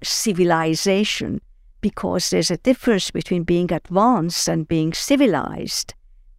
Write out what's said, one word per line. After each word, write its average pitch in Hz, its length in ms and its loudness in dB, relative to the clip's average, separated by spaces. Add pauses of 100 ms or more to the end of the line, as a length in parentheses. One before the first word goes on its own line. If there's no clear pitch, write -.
civilization, 180 1400 0 (400)
because 180 500 -2
there's 180 200 0
a 180 60 -2
difference 240 560 0
between 175 320 -2
being 175 280 0
advanced 180 760 0
and 160 180 -2
being 160 260 0
civilized. - 1000 0 (440)